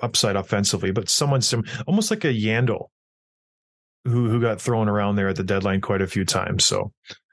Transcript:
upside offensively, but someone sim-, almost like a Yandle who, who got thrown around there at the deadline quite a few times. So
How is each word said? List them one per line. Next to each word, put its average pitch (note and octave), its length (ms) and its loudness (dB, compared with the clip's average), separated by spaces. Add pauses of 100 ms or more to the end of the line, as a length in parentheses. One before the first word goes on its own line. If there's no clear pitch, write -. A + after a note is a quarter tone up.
upside G#2+ 340 0
offensively, G2 540 0
but G2+ 180 -2
someone C#3 340 2
sim-, A2+ 220 0 (220)
almost G#3+ 240 2
like G#3+ 140 -2
a D3+ 80 2
Yandle A2 560 0 (1160)
who, A#2+ 240 2
who A#2 120 2
got A2+ 200 2
thrown A2 280 0
around G2+ 280 2
there G2 120 2
at F#2+ 80 -2
the G2 60 -2
deadline G2 380 0
quite G2 220 0
a F#2+ 40 0
few F#2+ 180 -2
times. F#2+ 400 0
So - 280 -2 (400)